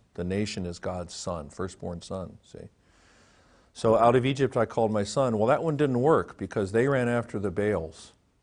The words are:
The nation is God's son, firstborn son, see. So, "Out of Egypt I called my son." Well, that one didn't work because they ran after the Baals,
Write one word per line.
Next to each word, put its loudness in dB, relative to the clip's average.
The -6
nation -4
is -8
God's -8
son, -8
firstborn -10
son, -10
see. -18
So, 4
"Out 6
of 2
Egypt 0
I 2
called 0
my 0
son." 0
Well, 2
that 4
one 0
didn't 2
work 2
because -4
they 2
ran 0
after -2
the -2
Baals, -4